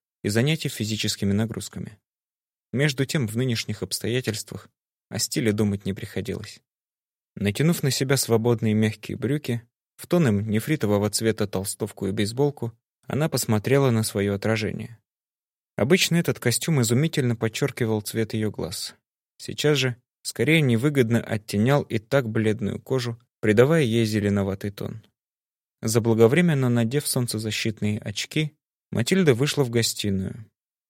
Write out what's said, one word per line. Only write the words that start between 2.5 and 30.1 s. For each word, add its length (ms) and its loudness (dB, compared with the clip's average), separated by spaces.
Между 320 0
тем, 220 -2
в 100 -6
нынешних 460 -2
обстоятельствах 880 -6
о 100 -6
стиле 340 0
думать 320 -2
не 80 -4
приходилось. 680 -10
Натянув 460 0
на 80 2
себя 260 0
свободные 580 2
мягкие 420 0
брюки, 460 -4
в 100 -18
тон 220 4
им 220 2
нефритового 600 2
цвета 360 0
толстовку 600 -6
и 60 -2
бейсболку, 600 -2
она 220 -2
посмотрела 640 2
на 120 2
свое 320 -2
отражение. 640 -4
Обычно 400 2
этот 220 0
костюм 420 0
изумительно 560 0
подчеркивал 640 -2
цвет 340 -4
ее 160 -2
глаз. 440 -8
Сейчас 420 -2
же, 180 0
скорее, 380 2
невыгодно 600 4
оттенял 600 0
и 160 -4
так 300 -2
бледную 520 -2
кожу, 400 -4
придавая 380 6
ей 240 2
зеленоватый 640 0
тон. 340 -10
Заблаговременно 880 4
надев 360 0
солнцезащитные 920 -2
очки, 580 -6
Матильда 440 4
вышла 300 0
в 60 -4
гостиную. 760 -2